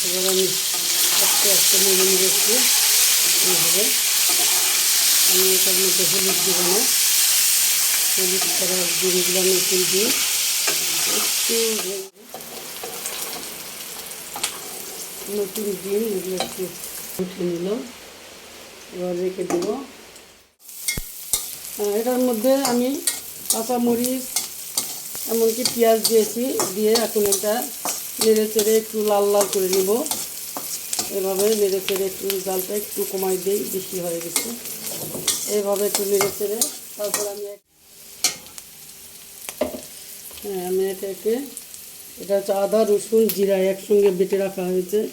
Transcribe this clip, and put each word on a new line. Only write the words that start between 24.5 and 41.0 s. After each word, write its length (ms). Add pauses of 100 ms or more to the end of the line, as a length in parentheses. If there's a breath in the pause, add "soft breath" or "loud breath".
এমনকি 300 (100)
পেঁয়াজ 260 (100)
দিয়েছি, 340 (320)
দিয়ে 180 (140)
এখন 160 (100)
এটা 220 (680)
নেড়ে 300
চেড়ে 200 (100)
একটু 140 (140)
লাল 220
লাল 200
করে 220
নিব। 160 (1300)
এভাবে 280 (140)
নেড়ে 260
চেড়ে 240
একটু 160 (200)
জালটা 340
একটু 200 (100)
কমাই 340
দেই, 160 (120)
বেশি 320
হয়ে 200
গেছে। 240 (1040)
এইভাবে 320
একটু 240
নেড়ে 280
চেড়ে 200 (380)
তারপর 360
আমি 120 (100)
এক-, 120 (2750)
হ্যাঁ, 260
আমি 140 (100)
একে 220